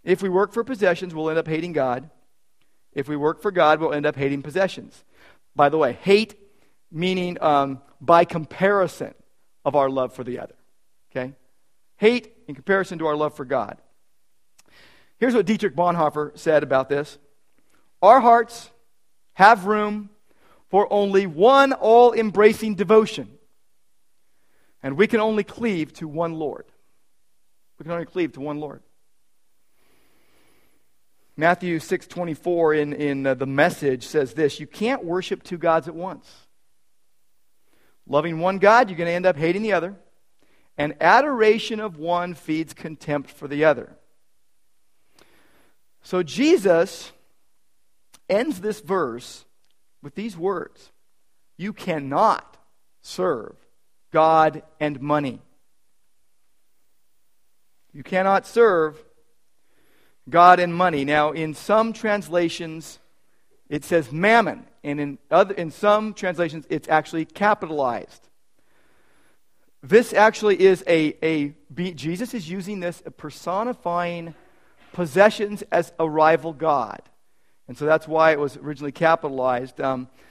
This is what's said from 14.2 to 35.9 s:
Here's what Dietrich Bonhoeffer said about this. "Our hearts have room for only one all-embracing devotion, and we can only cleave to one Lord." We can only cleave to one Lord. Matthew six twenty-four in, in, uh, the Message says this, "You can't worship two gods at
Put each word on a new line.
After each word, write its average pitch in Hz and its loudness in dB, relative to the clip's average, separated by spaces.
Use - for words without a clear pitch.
Here's 233 0
what 202 2
Dietrich 202 -2
Bonhoeffer 151 -2
said 151 2
about 131 0
this. 143 -4
"Our 233 10
hearts 233 2
have 196 6
room 208 -4
for 196 2
only 202 2
one 262 4
all-embracing 220 4
devotion, 202 0
and 135 -8
we 196 4
can 220 0
only 214 0
cleave 196 -6
to 165 -12
one 165 -6
Lord." 156 -10
We 147 -20
can 165 -10
only 170 -6
cleave 160 -4
to 135 -18
one 147 -8
Lord. 147 -14
Matthew 170 0
six - -6
twenty-four 170 -2
in, 147 -2
in, 139 -4
uh, 135 0
the 131 -6
Message 139 -2
says 143 -4
this, 151 -2
"You 147 -14
can't 233 -6
worship 175 -6
two - -12
gods 165 0
at 165 -14